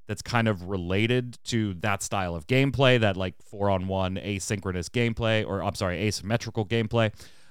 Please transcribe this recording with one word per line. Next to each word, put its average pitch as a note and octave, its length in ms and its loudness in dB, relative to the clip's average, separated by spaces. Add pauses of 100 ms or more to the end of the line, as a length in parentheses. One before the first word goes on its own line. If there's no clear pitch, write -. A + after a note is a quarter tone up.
that's - 160 -6
kind A#2 240 2
of F2+ 220 0
related A2 760 0
to G#2+ 300 0
that G2 300 -2
style F#2 320 -2
of E2 100 -10
gameplay, B2+ 540 4
that, G2+ 160 4
like, F#2 260 -4
four-on-one F#2+ 760 0
asynchronous F#2+ 720 -4
gameplay, A2+ 540 0
or, F#2 200 -4
I'm G2 100 -2
sorry, F2+ 240 -2
asymmetrical G#2+ 680 -2
gameplay, A2+ 460 2 (380)